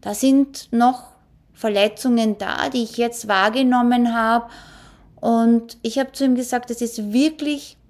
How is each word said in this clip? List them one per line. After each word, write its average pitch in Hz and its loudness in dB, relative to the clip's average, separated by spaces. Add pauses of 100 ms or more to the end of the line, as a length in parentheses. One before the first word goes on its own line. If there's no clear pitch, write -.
Da 208 -8
sind 269 2
noch 240 0 (400)
Verletzungen 214 0
da, 196 -4
die 254 -2
ich - -8
jetzt 233 -4
wahrgenommen 240 2
habe.“ 233 0 (680)
Und 233 0
ich 226 -4
habe 269 -2
zu 269 -4
ihm 254 4
gesagt, 240 -4
„Das 240 -6
ist 220 -6
wirklich 294 -2 (120)